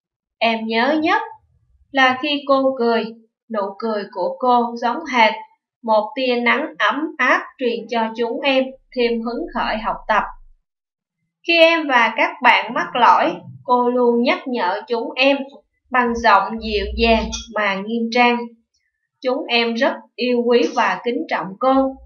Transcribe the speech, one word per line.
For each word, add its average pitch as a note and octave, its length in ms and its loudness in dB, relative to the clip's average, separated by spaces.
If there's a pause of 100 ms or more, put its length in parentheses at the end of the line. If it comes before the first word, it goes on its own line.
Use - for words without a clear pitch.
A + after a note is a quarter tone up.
(380)
Em A3 280 0
nhớ A#3 360 2
nhất G4 200 2 (680)
là C4 320 4
khi C#4+ 260 -2
cô C4+ 300 2
cười, A#3 260 0 (480)
nụ G3+ 260 -4
cười G#3+ 340 -4
của F3+ 260 -4
cô A#3+ 380 2
giống A#3+ 220 -4 (140)
hệt A3+ 200 2 (500)
một G#3+ 340 0
tia B3 240 -2
nắng A#3+ 260 0 (120)
ấm A3+ 220 0 (180)
áp C4+ 220 2 (180)
truyền A#3 320 -4
cho A#3 100 -2 (160)
chúng A#3+ 240 -4
em C4+ 240 2 (320)
thêm A#3 160 0 (100)
hứng B3 320 -6
khởi F#3+ 220 -4
học G#3+ 200 -6 (120)
tập. G#3+ 140 2 (1200)
Khi E4+ 140 4
em E4 280 4
và A3+ 280 2
các D4+ 140 0 (120)
bạn G#3+ 320 4
mắc D#4 220 -4
lỗi, A#3 380 4 (300)
cô B3 260 2
luôn A#3+ 320 2
nhắc D#4 240 2
nhở G#3 420 -2
chúng A#3 280 -4
em C4+ 200 4 (540)
bằng A#3+ 240 0
giọng A3+ 300 4 (180)
dịu G#3+ 220 -2 (140)
dàng A3+ 260 4 (300)
mà G#3 200 -2
nghiêm A3+ 380 -4
trang. A#3+ 240 4 (880)
Chúng C4+ 240 -4
em A#3 260 0
rất C4+ 180 0 (240)
yêu A#3+ 300 0
quý B3 160 4 (140)
và G3 280 0
kính C4+ 240 -4
trọng F3+ 180 -4 (120)
cô, C4+ 480 2